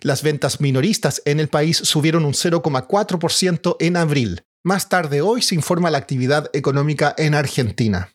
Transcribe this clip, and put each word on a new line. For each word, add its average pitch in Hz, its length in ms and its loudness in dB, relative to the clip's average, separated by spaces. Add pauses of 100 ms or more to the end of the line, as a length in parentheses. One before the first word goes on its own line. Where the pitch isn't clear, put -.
Las 135 200 0
ventas 147 380 -2
minoristas 143 640 0
en 147 160 2
el 151 80 0
país 156 300 0
subieron 160 460 2
un 143 100 0
cero 170 260 0
coma 135 260 -2
cuatro 202 320 -2
por 160 140 -2
ciento 175 480 0
en 175 160 0
abril. 143 480 0 (200)
Más 185 240 0
tarde 151 340 0
hoy 220 200 0
se - 120 0
informa 170 360 0
la 233 80 2
actividad 147 540 0
económica 143 640 0
en 151 180 0
Argentina. 113 800 0